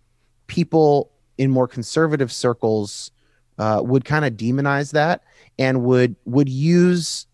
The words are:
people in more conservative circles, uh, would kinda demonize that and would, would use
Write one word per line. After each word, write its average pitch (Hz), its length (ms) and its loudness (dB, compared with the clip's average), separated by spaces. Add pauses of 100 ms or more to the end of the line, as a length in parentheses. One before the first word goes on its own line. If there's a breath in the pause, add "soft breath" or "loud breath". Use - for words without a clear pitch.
(460)
people 156 640 2 (260)
in 135 140 0
more 127 180 2
conservative 147 640 -2
circles, 110 800 -4 (480)
uh, 107 260 0
would 127 200 0
kinda 147 260 0
demonize 139 600 -4
that 151 300 0 (360 soft breath)
and 131 260 0
would, 127 400 2
would 135 240 0
use 170 840 0